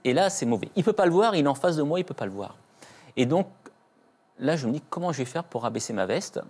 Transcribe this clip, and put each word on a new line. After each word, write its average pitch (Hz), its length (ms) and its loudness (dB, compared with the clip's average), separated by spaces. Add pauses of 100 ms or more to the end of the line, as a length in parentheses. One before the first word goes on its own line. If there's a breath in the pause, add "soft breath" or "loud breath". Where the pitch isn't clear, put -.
Et 127 100 2
là, 185 160 4
c'est - 160 -4
mauvais. 117 300 0
Il 185 80 2
peut 214 80 4
pas 208 120 2
le 175 80 6
voir, 208 220 4
il 151 100 4
est 143 40 4
en 139 60 2
face 170 220 0
de 156 60 0
moi, 151 160 0
il 180 60 -2
peut 143 100 -10
pas - 100 -6
le 98 60 -4
voir. 98 260 -10 (600 loud breath)
Et 127 100 2
donc, 175 220 2 (880)
là, 143 180 0
je 139 100 -4
me 113 60 0
dis, 147 160 -4
comment 175 240 -4
je 131 60 -6
vais 127 60 -2
faire 165 200 -6
pour 120 220 -4
abaisser 113 260 -4
ma 95 140 -2
veste ? 139 440 -4